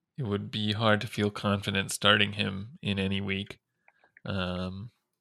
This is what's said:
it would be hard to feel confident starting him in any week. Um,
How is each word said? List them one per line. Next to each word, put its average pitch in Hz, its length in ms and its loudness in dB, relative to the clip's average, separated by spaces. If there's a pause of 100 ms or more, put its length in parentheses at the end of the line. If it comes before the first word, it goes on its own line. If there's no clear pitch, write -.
(180)
it 139 60 -4
would 104 260 -2
be 107 220 0
hard 107 280 4
to 117 60 -6
feel 104 240 0
confident 101 600 0
starting 104 440 4
him 104 480 -4
in 98 160 0
any 98 220 0
week. 98 380 -4 (680)
Um, 92 680 -4 (300)